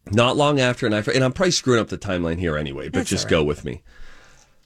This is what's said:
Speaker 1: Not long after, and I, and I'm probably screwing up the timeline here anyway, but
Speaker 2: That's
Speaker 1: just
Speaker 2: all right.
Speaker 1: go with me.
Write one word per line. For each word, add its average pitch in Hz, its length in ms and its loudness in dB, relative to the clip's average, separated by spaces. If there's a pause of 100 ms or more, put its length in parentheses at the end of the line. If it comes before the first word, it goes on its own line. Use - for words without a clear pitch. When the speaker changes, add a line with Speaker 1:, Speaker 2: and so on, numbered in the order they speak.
(100)
Speaker 1:
Not 117 260 2
long 147 240 2
after, 123 260 0
and 107 80 2
I, 107 40 2 (160)
and 131 100 4
I'm 127 80 2
probably 185 200 0
screwing 120 280 2
up 104 80 -2
the 90 100 -8
timeline 87 400 -2
here 82 180 0
anyway, 71 320 -6
but - 120 -2
Speaker 2:
That's - 100 -6
Speaker 1:
just - 160 0
Speaker 2:
all 87 120 4
right. 78 40 4
Speaker 1:
go - 20 2
with 73 200 -2
me. 65 180 -8 (840)